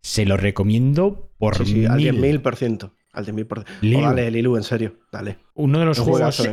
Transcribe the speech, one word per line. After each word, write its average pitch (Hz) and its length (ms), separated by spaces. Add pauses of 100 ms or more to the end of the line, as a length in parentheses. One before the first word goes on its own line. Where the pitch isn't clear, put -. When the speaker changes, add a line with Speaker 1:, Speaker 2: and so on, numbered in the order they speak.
Speaker 1:
se - 240
lo 95 120
recomiendo 120 1000
por 107 200
Speaker 2:
Sí, 95 100
sí, 107 200
al 123 100
Speaker 1:
mil. 147 60 (100)
Speaker 2:
diez - 20
mil 139 280
por 127 120
ciento, 107 400 (180)
al 104 120
diez 104 100
mil 110 140
por 107 160
ciento. - 80 (120)
Speaker 1:
Lilu. 117 140
Speaker 2:
O - 40
dale, 127 280
Lilu, 117 260
en 107 60
serio, 110 380 (100)
dale. - 280 (160)
Speaker 1:
Un 143 160
uno 151 100
de 165 60
los 156 120
Speaker 2:
Un 117 60
Speaker 1:
juegos 127 320
Speaker 2:
juegazo, 120 160